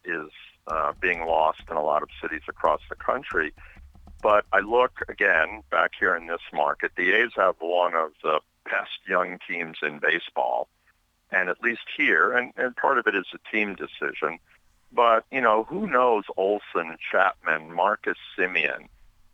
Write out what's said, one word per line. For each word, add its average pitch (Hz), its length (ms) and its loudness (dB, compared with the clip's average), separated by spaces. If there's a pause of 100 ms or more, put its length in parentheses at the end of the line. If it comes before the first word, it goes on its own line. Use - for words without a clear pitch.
is, 82 260 -8 (380)
uh, 76 320 -2
being 87 260 -2
lost 80 360 2 (100)
in 82 60 -2
a 76 60 -2
lot 76 200 0
of 73 60 -10 (120)
cities 78 280 -8
across 78 400 0
the - 60 -12
country. 92 580 -4 (680)
But 104 300 4
I 98 80 4
look, 120 480 2
again, 98 640 2
back 87 260 2
here 92 200 2
in 82 100 -10
this 85 140 -6 (120)
market, 73 440 0
the 92 160 2
A's 113 240 2
have 92 220 4
one 87 360 2
of 80 160 0 (100)
the 78 200 0 (240)
best - 420 -4
young 90 400 -2
teams 85 340 -6
in 76 180 -4
baseball, 65 680 -2 (640)
and 92 160 0
at 87 160 -4
least 117 200 -4 (120)
here, 107 400 2
and, 123 220 -2
and 127 180 -4
part 139 240 2
of 110 80 0
it 101 80 2
is 92 180 -2
a - 220 -18
team 104 200 -2
decision, 73 640 -6 (540)
but, 117 400 4
you 135 80 -2
know, 113 240 4
who 190 240 -6
knows 123 380 4 (100)
Olson, 92 640 -2 (140)
Chapman, 82 640 0
Marcus 95 440 0 (200)
Semien, 87 500 -2 (460)